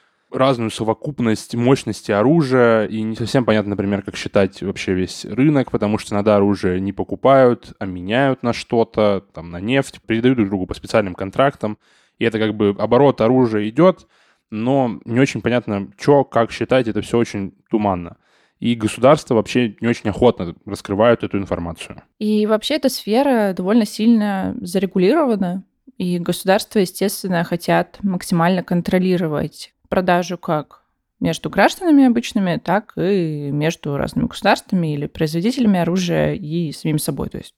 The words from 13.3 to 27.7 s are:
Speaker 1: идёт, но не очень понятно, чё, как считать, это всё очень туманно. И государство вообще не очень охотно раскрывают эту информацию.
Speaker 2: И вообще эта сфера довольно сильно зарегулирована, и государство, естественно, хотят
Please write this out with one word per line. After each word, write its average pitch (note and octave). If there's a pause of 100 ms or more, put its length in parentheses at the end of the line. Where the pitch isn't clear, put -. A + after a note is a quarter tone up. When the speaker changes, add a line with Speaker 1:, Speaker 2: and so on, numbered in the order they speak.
Speaker 1:
идёт, D#3+ (440)
но A#2+
не A#2
очень C3
понятно, A2+
чё, C#3+
как A#2
считать, B2
это G#2
всё -
очень G2+ (160)
туманно. F#2+ (420)
И A#2
государство A#2+
вообще A2
не A2+
очень A#2
охотно F#2+ (100)
раскрывают G#2
эту G#2
информацию. E2+ (160)
Speaker 2:
И G#3+
вообще G#3+
эта D4
сфера A3+
довольно G3+
сильно G#3
зарегулирована, F#3+ (340)
и F3+
государство, F#3+
естественно, F#3
хотят E3+